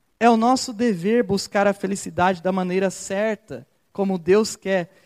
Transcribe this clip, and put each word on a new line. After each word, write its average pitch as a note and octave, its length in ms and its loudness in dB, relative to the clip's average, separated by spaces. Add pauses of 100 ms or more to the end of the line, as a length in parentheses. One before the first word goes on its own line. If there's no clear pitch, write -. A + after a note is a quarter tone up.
(200)
é A3+ 100 6
o A#3 60 6
nosso B3 380 0
dever A3 500 0
buscar G3 420 0
a G3+ 80 4
felicidade F3+ 680 -2
da F#3 100 -2
maneira F#3 380 0
certa, G3 760 -6 (300)
como G3 220 -2
Deus F#3+ 400 2
quer, F#3+ 340 -4 (140)